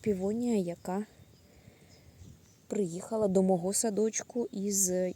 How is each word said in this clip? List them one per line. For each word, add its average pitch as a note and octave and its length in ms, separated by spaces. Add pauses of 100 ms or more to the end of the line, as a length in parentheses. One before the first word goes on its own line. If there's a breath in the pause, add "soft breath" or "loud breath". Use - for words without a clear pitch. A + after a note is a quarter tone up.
півонія, G#3+ 540
яка F#3 500 (1600 loud breath)
приїхала G3+ 600
до F#3+ 160
мого F#3 300
садочку A3 800
із G3 400 (240)